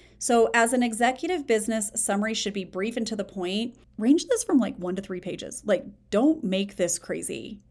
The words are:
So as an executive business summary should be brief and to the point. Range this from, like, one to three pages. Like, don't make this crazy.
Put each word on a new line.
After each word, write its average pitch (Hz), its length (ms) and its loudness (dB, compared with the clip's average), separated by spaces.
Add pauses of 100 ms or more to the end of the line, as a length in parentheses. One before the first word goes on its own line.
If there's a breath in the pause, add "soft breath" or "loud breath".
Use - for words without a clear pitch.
(180 loud breath)
So 233 340 4
as 233 220 4
an 247 80 2
executive 262 640 0
business 220 480 0
summary 208 400 0
should 208 180 -4
be 196 120 -6
brief 208 340 -6
and 226 80 -2
to 220 100 -6
the 196 80 -4
point. 196 520 -4 (200)
Range 269 300 4
this 466 180 0
from, 311 140 2
like, 214 180 0
one 180 200 -6
to 190 40 -6
three 185 200 -8
pages. - 440 -10
Like, 196 220 0 (240)
don't 285 340 4
make 196 320 -2
this 175 220 0
crazy. - 640 -10 (100)